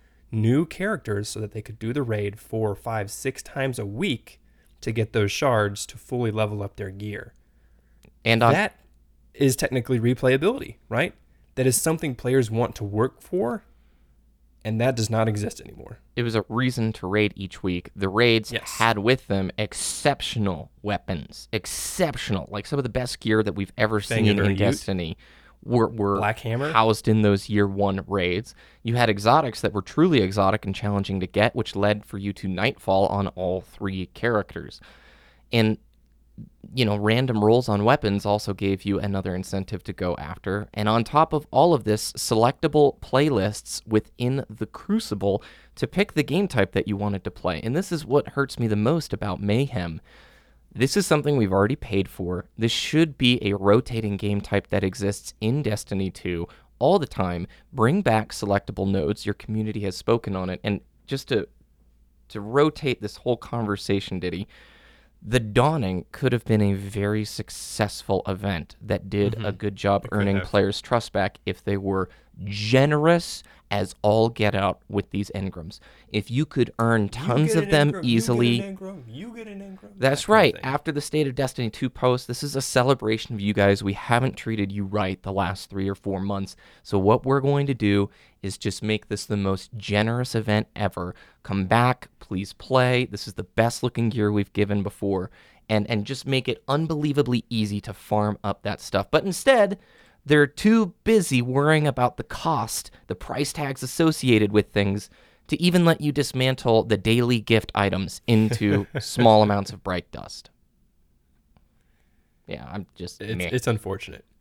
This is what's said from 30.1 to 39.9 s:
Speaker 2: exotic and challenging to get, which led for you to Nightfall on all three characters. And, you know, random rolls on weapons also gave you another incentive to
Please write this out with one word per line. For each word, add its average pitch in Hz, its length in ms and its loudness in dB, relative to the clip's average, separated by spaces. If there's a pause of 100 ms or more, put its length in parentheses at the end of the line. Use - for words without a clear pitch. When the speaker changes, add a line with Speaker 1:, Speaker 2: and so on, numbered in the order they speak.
Speaker 2:
exotic 98 440 2
and 95 80 -4
challenging 98 460 -2
to 92 80 -4
get, 107 280 2
which - 200 -6
led 104 300 0
for - 120 -12
you 98 160 -6
to - 140 -8
Nightfall 95 600 2
on 98 220 -2
all 92 320 -4
three 95 460 -8
characters. 101 720 -4 (720)
And, 110 260 4 (960)
you 123 100 0
know, 104 140 0
random 110 460 0
rolls 117 260 4
on 104 160 0
weapons 107 400 2
also 104 280 -2
gave 98 300 -2
you 98 160 -2
another 98 340 -4
incentive 92 520 -8
to 98 80 -8